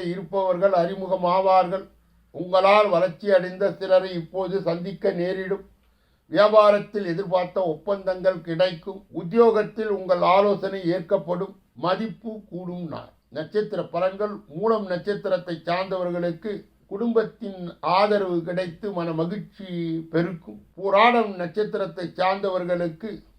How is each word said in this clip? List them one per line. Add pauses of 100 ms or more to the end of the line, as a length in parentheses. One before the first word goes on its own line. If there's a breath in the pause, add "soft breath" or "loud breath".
இருப்பவர்கள்
அறிமுகமாவார்கள். (480)
உங்களால்
வளர்ச்சி
அடைந்த
சிலரை
இப்போது
சந்திக்க
நேரிடும். (680)
வியாபாரத்தில்
எதிர்பார்த்த
ஒப்பந்தங்கள்
கிடைக்கும். (120)
உத்தியோகத்தில்
உங்கள்
ஆலோசனை
ஏற்கப்படும். (220)
மதிப்பு (120)
கூடும்
நாள். (200)
நட்சத்திர
பலன்கள். (140)
மூலம்
நட்சத்திரத்தை
சார்ந்தவர்களுக்கு (360)
குடும்பத்தின் (280)
ஆதரவு
கிடைத்து
மன
மகிழ்ச்சி (440)
பெருக்கும். (140)
பூராடம்
நட்சத்திரத்தை
சார்ந்தவர்களுக்கு (280)